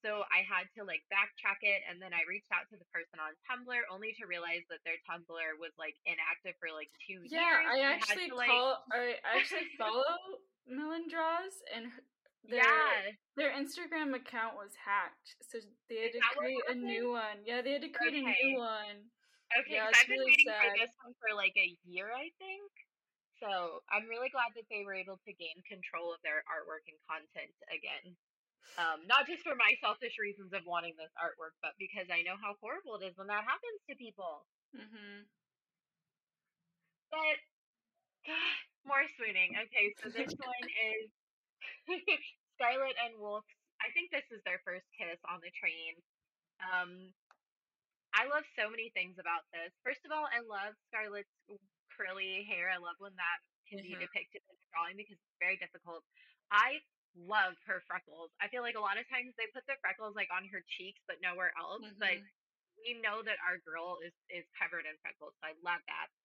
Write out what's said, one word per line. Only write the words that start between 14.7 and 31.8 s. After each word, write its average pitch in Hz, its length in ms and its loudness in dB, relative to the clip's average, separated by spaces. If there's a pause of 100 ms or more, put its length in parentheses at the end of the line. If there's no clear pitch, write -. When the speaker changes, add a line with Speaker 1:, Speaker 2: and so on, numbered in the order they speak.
Speaker 2:
hacked, - 560 -2 (160)
so 233 80 -8 (320)
they 226 160 -2
had 233 80 -2
Speaker 1:
Is 240 80 4
Speaker 2:
to - 0 -
Speaker 1:
that 240 160 6
what 269 80 2
Speaker 2:
create 254 240 2
a 254 80 2
Speaker 1:
happened? 240 80 -2
Speaker 2:
new 240 240 2
one. 214 340 -2
Yeah, 240 180 0
they 269 120 0
had 285 80 0
to 320 80 -6
create 349 240 2
a 285 80 2
Speaker 1:
Okay. 220 160 4
Speaker 2:
new 269 240 6
one. 208 480 -4 (480)
Speaker 1:
Okay, 269 160 0
Speaker 2:
Yeah, 220 160 4
Speaker 1:
'cause 247 80 12
Speaker 2:
it's - 0 -
Speaker 1:
I've 247 80 12
been 262 160 2
Speaker 2:
really 262 80 4
Speaker 1:
waiting 277 240 10
for 208 160 6
Speaker 2:
sad. 202 80 2
Speaker 1:
this 240 140 2 (100)
one 240 160 -18
for, 214 160 0
like, 190 240 2
a 180 240 2
year, 180 320 -6
I 302 240 -6
think. 392 320 -10 (720)
So 175 480 -2
I'm 214 160 2
really 240 240 -4
glad 233 240 0
that 226 160 -14
they 208 140 -4
were 196 100 -6
able 190 320 -8
to 208 60 -14
gain 170 340 -12
control 175 480 -6
of - 80 -14
their 156 240 0
artwork 156 400 -6
and 156 200 -20
content 156 480 -8 (160)
again. 165 460 -8 (600)
Um, 160 280 0
not 277 200 8
just 330 160 -6
for 302 140 0
my 226 240 8
selfish 214 380 -2
reasons 202 340 -6
of 185 140 -4
wanting 170 300 -4
this 160 220 -14
artwork, 160 340 -4 (100)
but 156 160 -6
because 190 320 -8